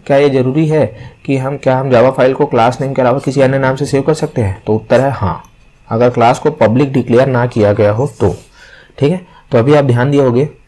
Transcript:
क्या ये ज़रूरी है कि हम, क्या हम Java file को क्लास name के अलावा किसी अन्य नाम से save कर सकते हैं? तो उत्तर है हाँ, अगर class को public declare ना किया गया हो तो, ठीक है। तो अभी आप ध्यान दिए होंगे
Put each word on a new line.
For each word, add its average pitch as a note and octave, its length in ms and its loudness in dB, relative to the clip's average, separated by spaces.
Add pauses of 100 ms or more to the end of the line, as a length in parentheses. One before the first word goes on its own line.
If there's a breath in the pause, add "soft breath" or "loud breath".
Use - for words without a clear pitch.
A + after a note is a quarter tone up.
क्या C#3+ 100 2
ये C#3+ 140 2
ज़रूरी C3 380 0
है D3+ 180 0 (380 loud breath)
कि C#3 120 -2
हम, C3+ 200 -6
क्या C3 220 -2
हम C3+ 120 -4
Java B2 220 4
file C3 220 0
को D3 120 -2
क्लास A#2+ 340 0
name C3+ 140 -6
के C3 80 0
अलावा B2 160 0
किसी C#3 220 -2
अन्य C3+ 180 2
नाम C3+ 180 -2
से C#3+ 100 -4
save C3+ 160 -2
कर D#3 120 0
सकते D3+ 280 -4
हैं? G2 240 -6
तो A2 80 0
उत्तर A#2+ 260 0
है C#3 100 0
हाँ, F#2+ 320 -6 (460)
अगर A#2+ 220 0
class A#2+ 280 2
को D3+ 120 -2
public C3 420 0
declare A#2+ 340 0
ना B2 200 0
किया G#2 260 0
गया G#2 200 2
हो A#2+ 140 -2 (140)
तो, G#2 140 0 (640 loud breath)
ठीक C#3+ 140 2
है। F3+ 80 -4 (320 loud breath)
तो B2 60 4
अभी C3 160 2
आप D3 100 4
ध्यान B2 260 0
दिए C#3+ 120 2
होंगे C3 260 0 (200)